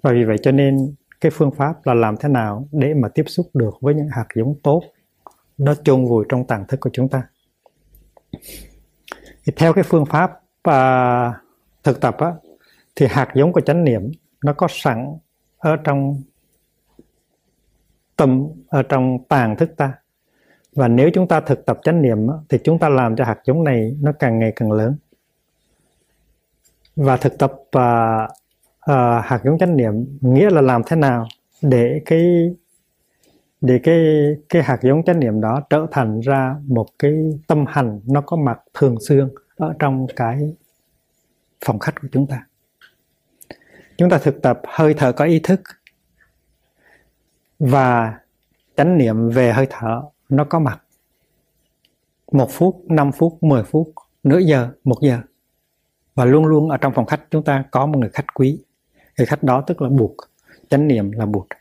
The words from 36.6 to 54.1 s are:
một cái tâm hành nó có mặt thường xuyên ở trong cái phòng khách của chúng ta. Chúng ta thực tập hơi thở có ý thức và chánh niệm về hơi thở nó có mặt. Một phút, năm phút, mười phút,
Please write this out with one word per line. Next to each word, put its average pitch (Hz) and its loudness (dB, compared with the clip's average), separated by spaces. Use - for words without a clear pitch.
một 117 0
cái 143 0
tâm 151 0
hành 107 -4
nó 139 0
có 165 -6
mặt 135 -2
thường 131 0
xuyên 139 0
ở 160 -6
trong 131 -2
cái 143 -6
phòng 110 -4
khách - -8
của 135 -14
chúng 139 0
ta. 131 -10
Chúng 175 4
ta 170 4
thực 147 -2
tập 123 0
hơi 156 2
thở 143 0
có 147 0
ý 165 2
thức 180 0
và 123 2
chánh 170 2
niệm 117 2
về 120 2
hơi 131 2
thở 117 -6
nó 139 2
có 165 -2
mặt. 135 -4
Một 135 2
phút, 180 0
năm 147 2
phút, 165 -2
mười 139 2
phút, 160 -4